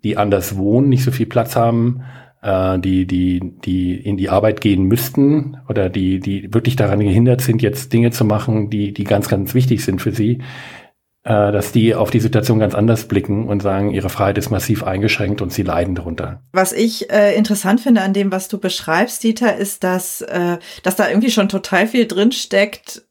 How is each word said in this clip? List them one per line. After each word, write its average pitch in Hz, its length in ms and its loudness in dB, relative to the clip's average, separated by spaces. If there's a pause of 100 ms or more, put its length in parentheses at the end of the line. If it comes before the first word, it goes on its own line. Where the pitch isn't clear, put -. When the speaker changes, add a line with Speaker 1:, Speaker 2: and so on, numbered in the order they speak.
Speaker 1:
die 104 140 -2
anders 101 400 0
wohnen, 110 320 4
nicht 131 140 4
so 127 80 0
viel 117 160 -2
Platz 117 280 -2
haben, 117 460 2 (400)
äh, 95 380 0
die, 92 260 2
die, 90 480 -2 (100)
die 90 320 -2
in 98 220 -4
die 95 120 -2
Arbeit 104 320 2
gehen 98 220 2
müssten 139 760 0 (120)
oder 101 200 0
die, 95 300 0
die 98 340 -6
wirklich 117 220 2
daran 101 240 0
gehindert 113 420 4
sind, 113 200 0
jetzt - 320 -2
Dinge 117 160 4
zu 113 160 0
machen, 104 460 0
die, 104 200 -2
die 98 120 -6
ganz, 101 260 0
ganz 98 240 -2
wichtig 127 320 2
sind 98 160 -2
für 107 100 -2
sie, 110 300 0 (840)
äh, 104 280 2
dass 101 220 -2
die 113 220 4
auf 104 160 0
die - 100 4
Situation 110 380 2
ganz 104 140 2
anders 113 360 2
blicken 101 400 0
und 101 120 0
sagen, 98 300 0
ihre 95 180 -2
Freiheit 98 280 0
ist 98 140 -4
massiv 101 320 -2
eingeschränkt 101 580 -2
und 90 100 -4
sie 101 120 -2
leiden 87 300 -2
darunter. 85 480 -8 (120)
Speaker 2:
Was 185 180 2
ich, 220 400 -2
äh, 208 240 4
interessant 208 460 0
finde 233 200 4
an 190 120 -2
dem, 196 180 0
was 190 160 -6
du 202 100 -6
beschreibst, - 640 -2
Dieter, 226 360 0
ist, - 260 -6
dass, 185 380 -4
äh, 175 380 -4 (220)
dass 185 140 -2
da 208 140 2
irgendwie 226 220 2
schon 196 180 2
total 190 380 0
viel 226 200 0
drinsteckt - 1040 -2